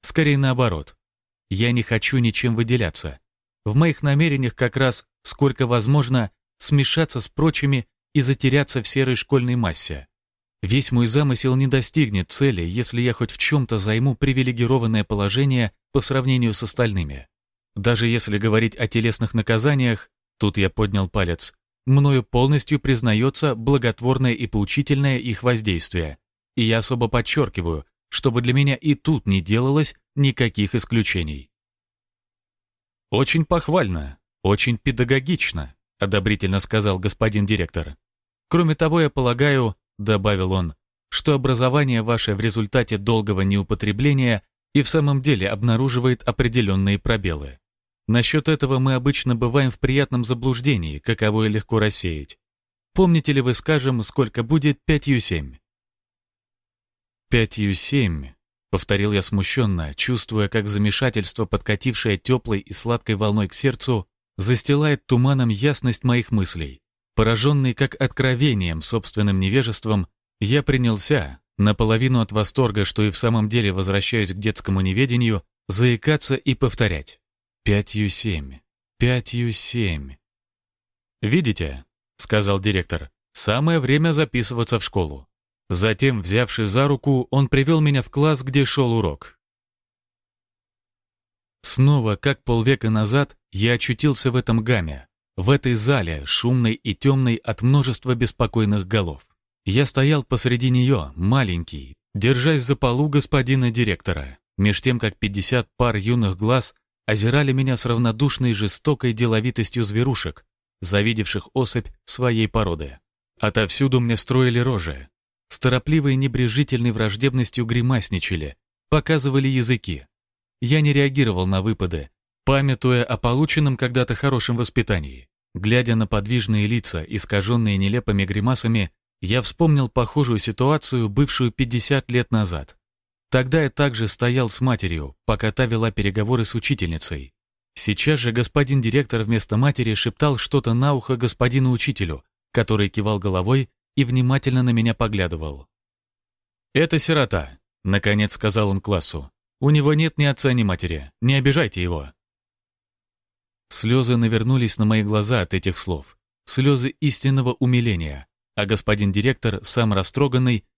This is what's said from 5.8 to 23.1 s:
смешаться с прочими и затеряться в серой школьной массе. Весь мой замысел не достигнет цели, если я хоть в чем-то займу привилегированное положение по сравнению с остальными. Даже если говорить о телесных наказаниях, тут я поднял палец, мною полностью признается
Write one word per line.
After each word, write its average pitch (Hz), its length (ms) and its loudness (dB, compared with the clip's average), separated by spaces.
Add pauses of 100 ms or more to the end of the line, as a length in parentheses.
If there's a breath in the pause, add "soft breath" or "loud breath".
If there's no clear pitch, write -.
смешаться 147 600 0
с - 80 -4
прочими 139 580 0 (280)
и 147 60 4
затеряться 135 600 0
в - 60 -2
серой 131 280 0
школьной 123 400 0
массе. 82 520 -2 (540)
Весь 117 280 0
мой 120 160 2
замысел 127 480 2
не 135 120 2
достигнет 120 640 0
цели, 117 320 0
если 113 380 -2
я 120 120 2
хоть 113 180 -4
в - 80 -8
чем-то 127 400 0
займу 113 360 0
привилегированное 123 880 0
положение 110 680 0 (200)
по 139 80 2
сравнению 127 540 0
с - 80 0
остальными. 95 640 -2 (460)
Даже 117 320 0
если 110 320 0
говорить 110 380 2
о 117 100 -2
телесных 113 480 -2
наказаниях, 117 760 0 (280)
тут 101 180 0
я 95 140 2
поднял 101 380 0
палец, 87 440 -2 (340)
мною 139 360 4
полностью 135 580 0
признается 123 720 2